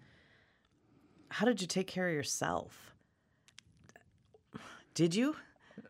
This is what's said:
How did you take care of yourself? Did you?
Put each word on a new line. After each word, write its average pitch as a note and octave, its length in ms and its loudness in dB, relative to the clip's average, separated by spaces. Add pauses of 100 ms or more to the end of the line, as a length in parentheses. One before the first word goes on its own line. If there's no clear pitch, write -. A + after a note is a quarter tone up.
(1300)
How - 160 0
did A#3 160 4
you F3+ 60 -4
take F#3 220 -2
care F#3 200 -2
of E3 60 0
yourself? - 800 -4 (2000)
Did E3 200 4
you? C4 200 4 (560)